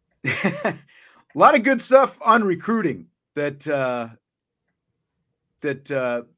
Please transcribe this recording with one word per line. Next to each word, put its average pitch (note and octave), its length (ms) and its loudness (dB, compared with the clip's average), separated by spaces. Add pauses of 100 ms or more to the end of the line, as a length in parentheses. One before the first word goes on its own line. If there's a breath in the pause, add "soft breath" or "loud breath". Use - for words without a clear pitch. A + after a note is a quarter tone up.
(240)
<laughs> - 400 -4
a - 120 -4 (580 loud breath)
lot A#3+ 220 6
of A3 80 0
good C4+ 160 0
stuff C4 440 4
on A3+ 200 4
recruiting F3+ 640 -4 (260)
that, D3 320 -6
uh, B2+ 420 -4 (1500)
that, C#3 280 -8
uh, B2 320 -4 (160)